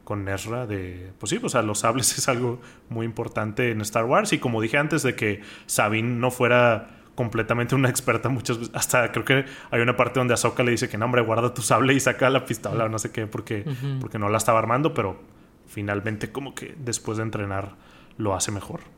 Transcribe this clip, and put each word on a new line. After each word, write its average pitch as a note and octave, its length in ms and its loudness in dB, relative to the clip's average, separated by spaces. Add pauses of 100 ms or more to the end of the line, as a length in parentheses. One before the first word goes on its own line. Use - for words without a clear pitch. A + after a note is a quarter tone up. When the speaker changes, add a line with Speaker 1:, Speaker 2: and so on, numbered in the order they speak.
Speaker 1:
con G2+ 240 -6
Ezra G#2+ 400 -6
de, F#2 520 -8
pues - 100 -6
sí, E3+ 120 0
o - 80 -4
sea, B2 120 2
los G#2+ 180 0
sables A#2 320 2
<laughs> - 60 -4
es - 100 -2
algo B2 320 0 (300)
muy A2+ 160 -4
importante A2+ 680 -2
en G#2+ 100 -2
Star A2+ 240 0
Wars. F#3 280 2
Y D3 60 0
como A#2 220 0
dije A2+ 160 0
antes, C#3+ 260 0
de A#2+ 120 2
que G#2 260 -2 (240)
Sabine A2 520 0
no B2 140 2
fuera A#2+ 680 4 (160)
completamente A#2+ 600 0
una C3 140 4
experta - 400 0
muchas A#2+ 280 -2
veces. A#2 180 -10
Hasta A#2+ 360 2
creo A2+ 120 -2
que C3+ 220 4 (240)
hay A#2+ 120 2
una A#2+ 140 4
parte A#2+ 240 2
donde B2 140 4
Ahsoka A2+ 300 2
le C3+ 80 4
dice - 180 0
que, G#2 80 -6
"No, A2 80 0
hombre, B2 160 4
guarda A#2 320 2
tu A#2+ 80 -6
sable B2+ 320 4
y C3+ 60 4
saca B2+ 320 2
la C3 140 2
pistola", A2 400 -2
o G#2+ 40 0
no A2 80 -4
sé A2+ 140 -6
qué, A2 160 -4
porque, G#2 400 -6
Speaker 2:
Ujú. C3+ 340 -6
Speaker 1:
porque - 160 -8
no G#2 120 0
la A2 100 2
estaba A2+ 180 4
armando, A#2+ 380 2
pero F#2+ 240 -2 (480)
finalmente G#2 640 -4
como C3+ 240 -10
que - 240 -12
después A#2 380 -6
de A2 60 -4
entrenar G2+ 520 -6 (420)
lo G2+ 180 0
hace F#2 160 -2
mejor. G#2 300 -8 (160)